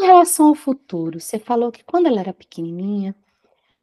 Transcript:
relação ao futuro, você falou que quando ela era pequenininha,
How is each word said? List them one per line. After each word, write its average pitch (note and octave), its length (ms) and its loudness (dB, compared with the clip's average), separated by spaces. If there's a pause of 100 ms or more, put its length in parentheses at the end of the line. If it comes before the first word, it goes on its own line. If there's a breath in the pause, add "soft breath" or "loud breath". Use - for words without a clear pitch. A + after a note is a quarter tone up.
relação E4+ 440 6
ao D4+ 60 4
futuro, E3+ 640 -8
você - 200 -10
falou A#3 320 -4
que - 120 -20
quando F4 240 -2
ela A#3 120 0
era F#3 140 -8
pequenininha, F#3+ 800 -8 (680)